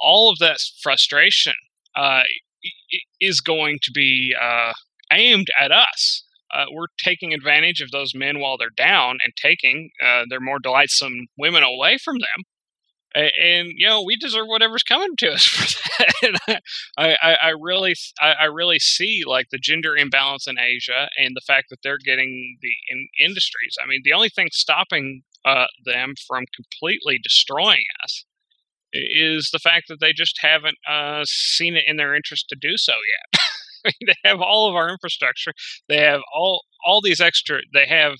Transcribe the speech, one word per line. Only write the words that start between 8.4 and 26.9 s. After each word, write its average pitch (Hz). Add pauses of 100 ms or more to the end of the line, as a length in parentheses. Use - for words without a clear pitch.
while 135
they're 117
down 127
and 120
taking, 147 (140)
uh, 123
their 127
more 135
delightsome 131 (120)
women 156
away 135
from 294
them. 185 (720)
A-, 151 (100)
and, 175
you 180
know, 214
we 202
deserve 220
whatever's 220
coming 381
to 156
us -
<laughs> -
for - (200)
that. 202 (340)
And 208 (380)
I, 160
I, 165
I 160
really, 180 (260)
I, 151
I 151
really 160
see, 196
like, 127
the 135
gender 156
imbalance 139
in 127
Asia 123
and 135
the 127
fact 135
that 131
they're 139
getting 131
the 123 (180)
in-, 131 (160)
industries. 165
I 127
mean, 135
the 143
only 214
thing 180
stopping, 135 (220)
uh, 131 (180)
them 127 (120)
from 127 (100)
completely 151